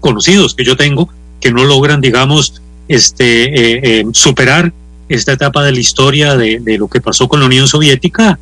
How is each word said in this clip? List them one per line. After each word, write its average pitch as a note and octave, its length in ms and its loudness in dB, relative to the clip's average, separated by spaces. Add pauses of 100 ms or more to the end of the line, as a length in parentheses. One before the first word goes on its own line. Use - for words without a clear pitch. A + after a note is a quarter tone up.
conocidos D3+ 540 0
que B2+ 100 -4
yo B2+ 120 0
tengo, C#3+ 320 -2 (320)
que A#2+ 120 0
no B2 120 2
logran, C#3+ 360 0
digamos, C3+ 640 0 (260)
este, A#2+ 560 0
eh, B2 380 0
eh, A2+ 300 0
superar C#3+ 600 0 (360)
esta C3+ 240 -2
etapa C#3+ 320 -2
de C#3+ 80 0
la B2 80 -2
historia C#3 560 0
de, A2+ 240 0
de A2 180 -2
lo G2+ 100 -2
que B2+ 120 -2
pasó A#2 260 -2
con D3 140 0
la C3+ 60 2
Unión C3 200 2
Soviética D3+ 760 0